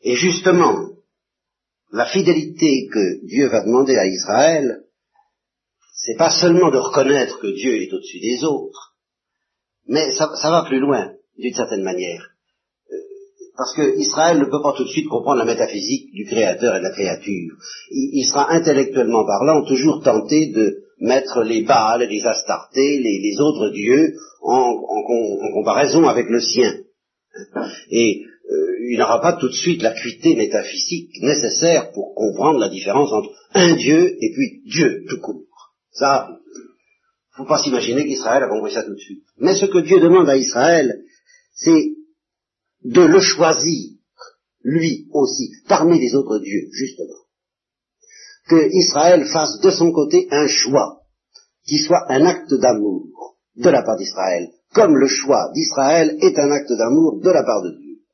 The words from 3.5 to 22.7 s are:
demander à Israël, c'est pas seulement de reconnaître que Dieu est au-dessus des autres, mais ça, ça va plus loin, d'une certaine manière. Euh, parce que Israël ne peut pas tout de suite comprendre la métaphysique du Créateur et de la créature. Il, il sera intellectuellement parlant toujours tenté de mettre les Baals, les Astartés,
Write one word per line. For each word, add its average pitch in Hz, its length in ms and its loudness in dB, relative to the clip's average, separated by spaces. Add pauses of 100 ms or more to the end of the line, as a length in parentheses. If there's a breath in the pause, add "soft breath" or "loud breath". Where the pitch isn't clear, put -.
demander 127 320 2
à 98 100 2
Israël, 123 800 0 (1080)
c'est - 240 -10
pas 160 120 2
seulement 175 420 2
de 131 60 2
reconnaître 135 640 0
que 98 160 -6
Dieu 107 260 -4
est 92 120 -10
au-dessus - 260 -12
des 117 240 -6
autres, - 540 -8 (880)
mais 139 260 -2
ça, 156 160 -2 (120)
ça 151 80 0
va 165 180 2
plus 131 120 -2
loin, 131 340 -2 (240)
d'une 123 160 -6
certaine 104 300 -6
manière. 90 440 -8 (640)
Euh, - 40 -14 (600)
parce 127 200 -8
que 147 220 0
Israël 156 420 2
ne 139 60 2
peut 147 160 -4
pas 143 140 0
tout 131 80 -4
de - 60 -6
suite - 180 -4
comprendre 123 320 -2
la 113 60 0
métaphysique 113 680 -4
du - 140 -12
Créateur 104 500 0
et 95 40 -2
de 90 40 -6
la 95 80 -4
créature. 87 640 -8 (360 loud breath)
Il, 139 280 -4
il 123 60 -2
sera 143 260 0
intellectuellement 131 760 2
parlant 127 400 2
toujours 135 380 0
tenté 135 480 2
de 107 320 -2 (160)
mettre 123 440 0
les 113 200 -2
Baals, 117 460 2
les 104 160 -6
Astartés, 131 720 -2